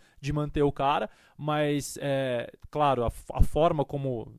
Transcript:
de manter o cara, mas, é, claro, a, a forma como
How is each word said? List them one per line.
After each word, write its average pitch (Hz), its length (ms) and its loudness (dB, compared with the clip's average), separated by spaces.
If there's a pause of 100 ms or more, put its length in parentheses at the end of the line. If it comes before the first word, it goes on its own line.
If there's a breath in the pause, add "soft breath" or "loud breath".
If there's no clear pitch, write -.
(200 soft breath)
de 143 120 -4
manter 147 300 0
o 143 100 4
cara, 151 360 0 (300 soft breath)
mas, 147 640 -2
é, 135 520 -2 (200)
claro, 139 320 2
a, 113 80 0 (220)
a - 80 2
forma 156 420 4
como 131 540 -6